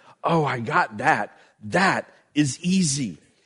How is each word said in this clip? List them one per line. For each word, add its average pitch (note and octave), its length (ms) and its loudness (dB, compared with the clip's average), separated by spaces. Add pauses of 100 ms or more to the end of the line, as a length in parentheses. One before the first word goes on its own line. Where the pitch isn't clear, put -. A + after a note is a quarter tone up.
(220)
Oh, E3 220 2
I B2+ 160 -4
got A2 380 -2
that. B2 400 0 (260)
That C3+ 480 0 (220)
is C#3+ 260 0
easy. D3 560 0 (300)